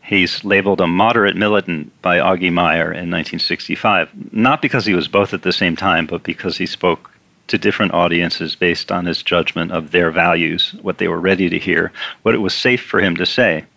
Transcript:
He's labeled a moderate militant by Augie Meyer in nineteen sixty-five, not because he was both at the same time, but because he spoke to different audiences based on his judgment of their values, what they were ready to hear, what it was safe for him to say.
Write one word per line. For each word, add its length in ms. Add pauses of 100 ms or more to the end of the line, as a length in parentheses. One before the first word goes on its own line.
He's 420
labeled 340
a 80
moderate 480
militant 560 (100)
by 180
Augie 320
Meyer 420
in 160
nineteen 300
sixty-five, 720 (220)
not 300
because 240
he 80
was 140
both 260
at 80
the 100
same 240
time, 300
but 180
because 340
he 80
spoke 460 (360)
to 100
different 360
audiences 640
based 360
on 140
his 160
judgment 500
of 200
their 200
values, 680
what 160
they 100
were 120
ready 300
to 100
hear, 320 (300)
what 140
it 40
was 140
safe 280
for 200
him 160
to 80
say. 400 (120)